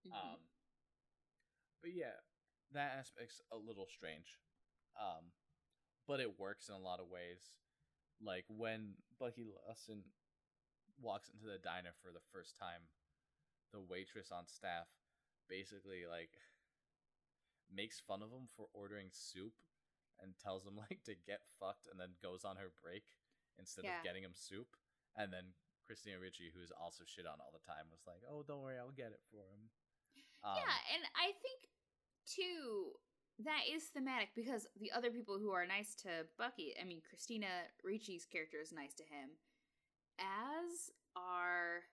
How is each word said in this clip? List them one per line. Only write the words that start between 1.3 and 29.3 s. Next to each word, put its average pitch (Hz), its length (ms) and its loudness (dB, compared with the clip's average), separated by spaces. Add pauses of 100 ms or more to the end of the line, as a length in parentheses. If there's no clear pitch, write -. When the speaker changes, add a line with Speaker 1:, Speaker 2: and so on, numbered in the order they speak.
Speaker 2:
but 170 120 -4
yeah, 147 240 2 (560)
that 143 260 4
aspect's - 420 -10 (120)
a 113 40 -2
little 104 320 -4
strange. 80 480 -6 (600)
Um, 85 360 -2 (720)
but 139 140 4
it 98 180 2
works 98 300 -2
in 101 60 -6
a 95 60 -6
lot 90 200 2
of 87 80 -6
ways. 90 480 -6 (640)
Like, 92 280 2
when 110 460 2 (240)
Bucky 120 260 0
Larson 107 560 -8 (1000)
walks 104 280 -2
into 107 200 -12
the 98 120 -2
diner 87 300 -2 (100)
for 92 120 -12
the 85 180 -12
first 90 260 -10
time, 87 280 -4 (880)
the 104 80 -6
waitress 92 500 -4
on 85 160 -2
staff 87 400 0 (640)
basically, 95 600 -4
like, 85 220 -2 (1400)
makes 98 280 -2
fun 101 220 -4
of 110 100 -8
him 127 240 -10
for 107 180 -10
ordering 101 380 -6
soup 101 420 -6 (680)
and 95 200 -10
tells 95 240 -2
him, 101 120 -8
<laughs> 107 120 -8
like, - 160 -6
to 107 100 -4 (120)
get 101 140 -2 (180)
fucked 98 300 -2
and 90 100 -10
then 90 220 -4
goes 92 220 -2
on 98 140 0
her 95 140 -4 (100)
break 90 220 -6 (560)
instead - 260 -6
Speaker 1:
Yeah. 175 140 2
Speaker 2:
of 165 40 -4
getting 95 200 0
him 92 120 -8
soup. 101 400 -6 (400)
And 101 160 2
then 92 220 -6 (320)
Christina 104 340 -6
Ricci, 90 360 -6
who's 87 160 -10
also 85 340 -6
shit 87 220 -8
on 76 140 -4
all 67 100 -10
the 80 160 -14
time, 80 240 -6
was 80 160 -18
like, 90 220 -12
"Oh, 147 180 -4
don't 143 160 -4
worry, 131 160 -2
I'll 127 160 -6
get 120 160 -4
it - 180 -14
for 104 220 -14